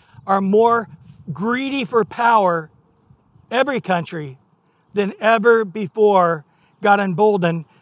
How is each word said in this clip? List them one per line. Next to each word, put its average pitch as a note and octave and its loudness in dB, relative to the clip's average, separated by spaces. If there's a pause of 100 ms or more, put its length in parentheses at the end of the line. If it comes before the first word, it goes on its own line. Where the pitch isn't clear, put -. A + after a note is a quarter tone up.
(260)
are G3 0
more A3 2 (440)
greedy B3+ -4
for A3+ 0
power, G3 0 (800)
every B3+ -2
country, D#3 -6 (540)
than G3 -4
ever A3+ 2
before F#3 0 (380)
got G3+ 4
emboldened F#3 0 (180)